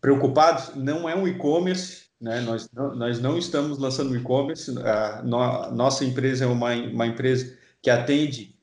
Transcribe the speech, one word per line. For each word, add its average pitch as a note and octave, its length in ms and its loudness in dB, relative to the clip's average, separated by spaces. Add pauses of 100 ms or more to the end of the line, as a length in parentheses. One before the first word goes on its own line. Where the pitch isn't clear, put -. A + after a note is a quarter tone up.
preocupados, C3+ 720 4
não D3+ 340 -4
é E3 60 -2
um F#3+ 120 0
e-commerce, F3 800 -2 (100)
né? A#2 220 -4
Nós A2+ 320 -4
não, C3 220 -6
nós A#2+ 260 -2
não C#3+ 160 0
estamos D3+ 400 -2
lançando C3+ 340 -2
um B2 40 -2
e-commerce. C3 640 -2
A G#2+ 440 0
no-, A#2+ 480 0
nossa B2+ 320 2
empresa B2+ 400 0
é B2+ 40 2
uma, A#2+ 260 0
uma A#2 340 -2
empresa B2 500 0 (240)
que - 80 2
atende C3 720 2